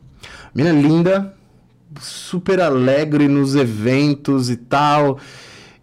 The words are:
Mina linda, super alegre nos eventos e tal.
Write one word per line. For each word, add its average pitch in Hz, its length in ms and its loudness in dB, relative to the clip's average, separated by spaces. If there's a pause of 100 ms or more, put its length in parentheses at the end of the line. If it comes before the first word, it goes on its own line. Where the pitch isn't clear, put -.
(520)
Mina 160 200 0
linda, 170 600 2 (680)
super 185 600 -4
alegre 147 680 2
nos 139 260 0
eventos 135 960 0
e 120 60 -2
tal. 143 640 0 (640)